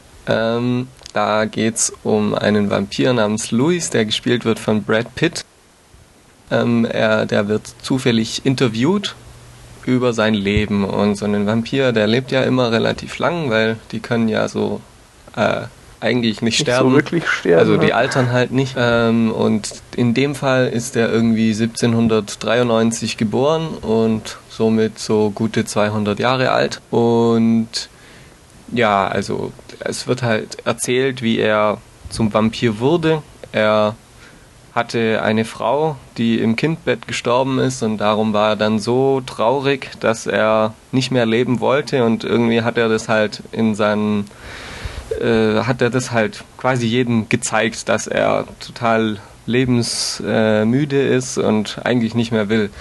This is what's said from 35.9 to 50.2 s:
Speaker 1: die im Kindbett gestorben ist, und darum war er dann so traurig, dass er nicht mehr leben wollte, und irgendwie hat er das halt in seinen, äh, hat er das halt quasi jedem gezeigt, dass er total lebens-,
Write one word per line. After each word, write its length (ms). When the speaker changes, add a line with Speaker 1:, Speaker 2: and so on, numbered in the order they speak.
Speaker 1:
die 220
im 160
Kindbett 520
gestorben 500
ist, 240
und 160
darum 340
war 180
er 60
dann 240
so 440
traurig, 680
dass 260
er 480
nicht 180
mehr 160
leben 340
wollte, 440
und 200
irgendwie 380
hat 140
er 120
das 200
halt 340
in 240
seinen, 500
äh, 400
hat 200
er 100
das 200
halt 320
quasi 280
jedem 420
gezeigt, 600
dass 200
er 380
total 600
lebens-, 800